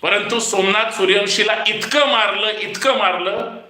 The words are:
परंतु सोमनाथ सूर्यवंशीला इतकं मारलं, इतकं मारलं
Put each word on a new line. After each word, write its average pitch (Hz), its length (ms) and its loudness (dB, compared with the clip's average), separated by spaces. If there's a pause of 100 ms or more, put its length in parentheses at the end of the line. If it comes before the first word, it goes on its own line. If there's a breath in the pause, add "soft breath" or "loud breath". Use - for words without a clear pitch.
परंतु 214 380 0
सोमनाथ 208 520 0
सूर्यवंशीला 202 760 2
इतकं 240 400 0
मारलं, 214 520 0
इतकं 240 380 -2
मारलं 185 600 -2 (120)